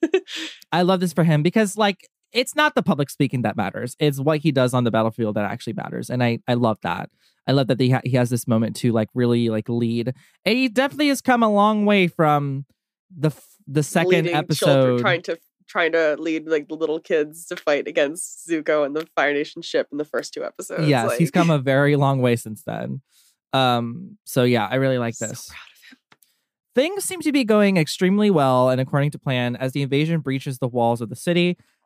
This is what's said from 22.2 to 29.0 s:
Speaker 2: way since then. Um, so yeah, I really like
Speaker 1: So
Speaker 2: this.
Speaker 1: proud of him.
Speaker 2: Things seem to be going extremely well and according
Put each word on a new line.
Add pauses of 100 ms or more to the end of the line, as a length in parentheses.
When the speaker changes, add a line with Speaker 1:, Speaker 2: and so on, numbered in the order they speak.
Speaker 2:
way
since
then. (520)
Um,
so
yeah,
I
really
like
Speaker 1:
So
Speaker 2:
this.
Speaker 1:
proud
of
him. (800)
Speaker 2:
Things
seem
to
be
going
extremely
well
and
according